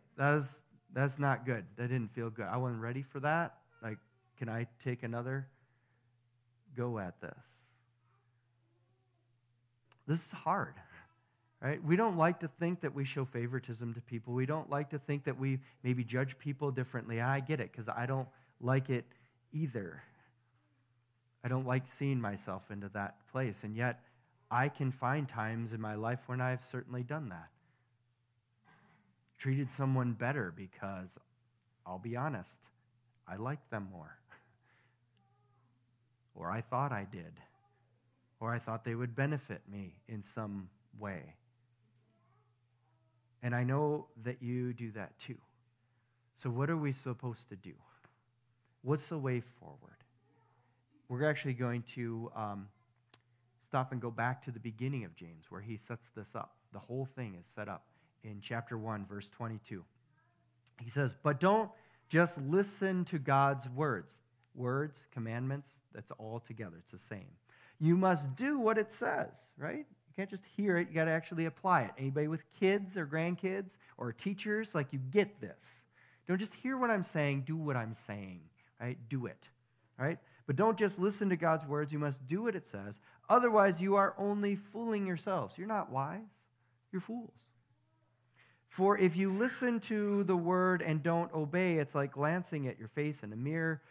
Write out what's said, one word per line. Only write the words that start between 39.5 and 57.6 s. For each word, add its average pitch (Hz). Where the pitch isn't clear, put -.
me 98
in 110
some 101
way. 90
And 123
I 123
know 147
that 123
you 123
do 120
that 101
too. -
So -
what 127
are 170
we 147
supposed 127
to 104
do? 92
What's 143
the 165
way 127
forward? -
We're 127
actually 143
going 120
to, 117
um, 104
stop 131
and 127
go 117
back 120
to 131
the 117
beginning 120
of 82
James 82
where 92
he 107
sets -
this -
up. -
The 101
whole 127
thing 113
is 87
set 104